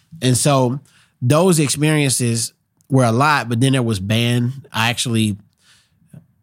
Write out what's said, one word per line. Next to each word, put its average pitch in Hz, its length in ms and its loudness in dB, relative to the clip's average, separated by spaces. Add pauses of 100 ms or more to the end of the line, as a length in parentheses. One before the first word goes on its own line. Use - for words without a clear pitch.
(220)
And 127 140 2
so 135 440 0 (400)
those 156 380 2
experiences 139 960 -2 (360)
were 131 160 2
a 113 80 2
lot, 135 360 0
but 117 120 -2
then 131 120 2
there 131 100 0
was 110 180 -2
band. 120 720 -2
I 113 180 0
actually, 110 460 -2 (1080)